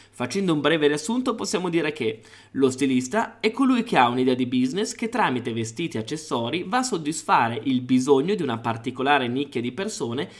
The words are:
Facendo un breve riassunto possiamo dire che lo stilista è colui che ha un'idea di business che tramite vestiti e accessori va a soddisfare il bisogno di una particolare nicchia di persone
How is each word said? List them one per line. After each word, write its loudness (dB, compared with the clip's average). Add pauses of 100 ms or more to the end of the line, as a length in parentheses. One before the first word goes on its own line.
(140)
Facendo 0
un 0
breve 4
riassunto 0
possiamo -4
dire 0
che -4 (320)
lo 4
stilista 0
è 0
colui 2
che -2
ha 8
un'idea 2
di 0
business 0
che -4
tramite 0
vestiti -4
e -2
accessori -4
va -2
a 2
soddisfare -2
il 0
bisogno 4
di -2
una -2
particolare 0
nicchia -4
di -4
persone -6 (120)